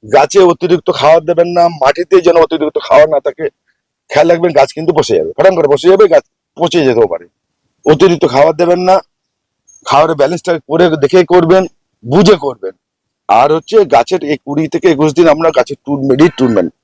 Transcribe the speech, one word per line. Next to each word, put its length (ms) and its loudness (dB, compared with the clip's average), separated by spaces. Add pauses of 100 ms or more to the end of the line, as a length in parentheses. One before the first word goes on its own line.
(140)
গাছে 260 2
অতিরিক্ত 520 0
খাবার 340 2
দেবেন 220 -2
না, 200 0
মাটিতে 540 0
যেন 160 2
অতিরিক্ত 460 -2
খাবার 260 2
না 100 -2
থাকে। 260 -8 (640)
খেয়াল 200 0
রাখবেন, 220 0
গাছ 220 0
কিন্তু 200 -6
বসে 220 -2
যাবে, 220 -4
ফটাম 180 2
করে 120 -2
বসে 220 0
যাবে, 180 4
গাছ 160 2 (340)
পচে 280 -2
যেতেও 220 0
পারে। 180 -8 (600)
অতিরিক্ত 400 2
খাবার 300 0
দেবেন 240 0
না, 160 2 (880)
খাবারের 300 0
ব্যালেন্সটা 520 -4
করে 220 0
দেখে 340 0
করবেন, 400 2 (420)
বুঝে 300 2
করবেন। 380 -10 (540)
আর 240 2
হচ্ছে 340 -2
গাছের 380 0
এই 140 -4
কুড়ি 300 -6
থেকে 240 -4
একুশ 220 -2
দিন 140 2
আমরা 220 2
গাছের 340 -4
ট্রিটমেন্ট, 380 -2
রিট্রিটমেন্ট। 520 0 (100)